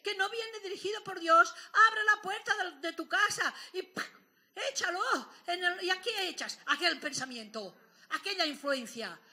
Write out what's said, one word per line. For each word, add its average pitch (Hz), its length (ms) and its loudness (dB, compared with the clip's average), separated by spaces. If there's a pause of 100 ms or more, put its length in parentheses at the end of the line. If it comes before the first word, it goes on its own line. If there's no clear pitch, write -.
que 403 120 -4
no 392 140 0
viene 453 320 -8
dirigido 403 440 -6
por 381 160 -10
Dios, 330 340 6 (340)
abre 427 160 0
la 415 180 4
puerta 403 340 -2
de, 359 320 -4
de 330 40 -4
tu 330 160 -8
casa 403 460 0 (180)
y 370 100 -4
¡pac! - 280 -8 (600)
Échalo. 359 280 0 (460)
En 359 160 -2
el, 359 220 0
¿y 349 60 2
a 370 100 0
qué 403 280 0
echas? 254 380 -6
Aquel 302 320 2
pensamiento, 240 760 -8 (360)
aquella 370 360 0
influencia, 233 720 -4 (140)